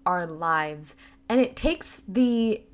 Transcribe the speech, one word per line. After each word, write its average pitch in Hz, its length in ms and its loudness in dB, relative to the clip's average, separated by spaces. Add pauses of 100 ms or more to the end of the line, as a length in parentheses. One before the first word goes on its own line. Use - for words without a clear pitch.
our 175 200 0
lives. 156 680 -2 (340)
And 247 120 4
it 247 140 -2
takes - 520 -2
the 226 560 2 (100)